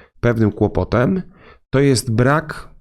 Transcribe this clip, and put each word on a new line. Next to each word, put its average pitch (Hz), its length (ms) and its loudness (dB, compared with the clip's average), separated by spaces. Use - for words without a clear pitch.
pewnym 113 320 2
kłopotem, 120 720 0
to 135 100 0
jest 135 320 2
brak 143 580 -2